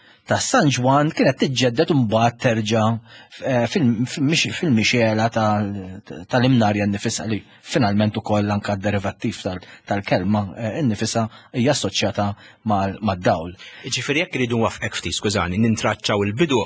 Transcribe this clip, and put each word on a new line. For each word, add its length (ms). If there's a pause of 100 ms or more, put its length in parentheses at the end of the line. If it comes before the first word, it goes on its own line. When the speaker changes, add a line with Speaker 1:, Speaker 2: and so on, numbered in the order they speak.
(240)
Speaker 1:
ta' 160
San 320
Juan 400
kienet 300
tiġġedded 500
u 120
mbagħad 400
terġa', 400 (580)
eh, 260
fil-, 400
fil-mix-, 480
fil-mixela 760
tal-, 640 (320)
tal-Imnarja 560
nnifisha 420
li 140 (320)
finalment 480
ukoll 320
anke 240
derivattiv 640
tal-, 240 (240)
tal-kelma, 640
eh, 300
innifisha 420 (260)
hija 220
assoċjata 560 (400)
mal-, 320
mad-dawl. 500 (320)
Speaker 2:
Ġifieri 400
jekk 160
iridu 220
nwafqek 400
ftit, 160
skużani, 420
nintraċċaw 680
il-bidu, 380